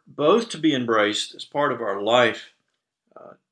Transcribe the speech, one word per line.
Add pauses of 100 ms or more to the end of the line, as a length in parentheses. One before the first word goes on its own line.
both
to
be
embraced
as
part
of
our
life. (680)
Uh, (180)